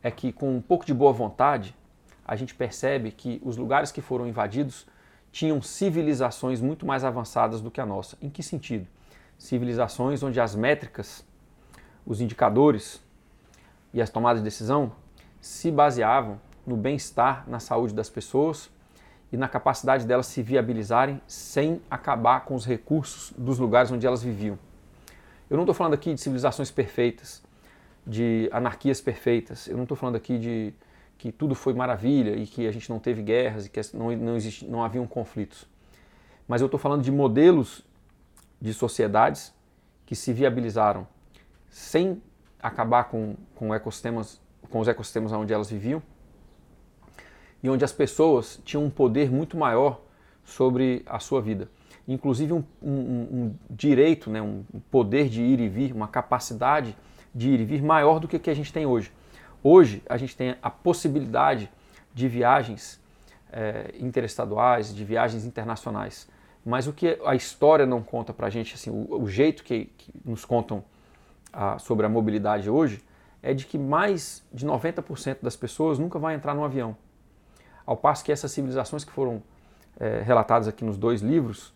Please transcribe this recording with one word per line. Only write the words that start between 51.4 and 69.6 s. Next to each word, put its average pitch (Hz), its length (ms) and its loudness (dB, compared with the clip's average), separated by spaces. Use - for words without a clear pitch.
vida. 107 300 -6
Inclusive 131 460 -2
um, 160 120 0
um, 147 80 -4
um, 123 420 -2
um 120 240 -2
direito, 143 580 4
né, 110 140 -4
um 104 200 -8
poder 131 400 4
de 113 100 -4
ir 123 200 4
e 113 80 0
vir, 123 240 -2
uma 107 160 -4
capacidade 123 840 -2
de 120 160 -2
ir 127 100 4
e 113 40 0
vir 139 180 -2
maior 156 360 6
do 156 100 -6
que - 80 -4
o 160 40 -2
que 170 100 -2
a 151 40 2
gente 143 180 -6
tem 156 120 -2
hoje. 120 260 2
Hoje 147 400 10
a - 120 -4
gente 127 180 -8
tem 127 240 -4
a 117 80 -4
possibilidade 135 1040 0
de 127 160 -2
viagens, 120 720 0
eh, 107 480 -8
interestaduais, 117 960 0
de 104 80 -10
viagens 113 440 -2
internacionais. 110 840 -8
Mas 127 240 -2
o 147 60 -6
que 165 320 0
a 139 100 2
história 143 520 6
não 123 160 0
conta 117 320 -8
pra 107 160 -4
gente, 113 240 -8
assim, - 160 -12
o, 110 320 -6
o 110 40 -4
jeito 131 380 2